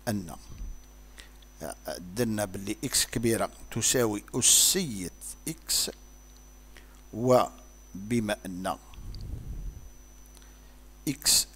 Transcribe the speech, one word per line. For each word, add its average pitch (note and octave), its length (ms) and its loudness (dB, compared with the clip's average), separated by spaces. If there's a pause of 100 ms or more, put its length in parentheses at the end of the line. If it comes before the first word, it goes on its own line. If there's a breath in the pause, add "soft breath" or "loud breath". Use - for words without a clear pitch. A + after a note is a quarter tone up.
أن F#2+ 280 -2 (1800 loud breath)
درنا G#2+ 300 0
باللي G2+ 380 -6
إكس - 220 2
كبيرة A2+ 460 0 (200)
تساوي A2 520 2 (120)
أسية A#2+ 760 4 (360)
إكس، - 440 -2 (1200 loud breath)
وبما A2 1300 2
أن F#2 320 -4 (2250 loud breath)
إكس - 480 2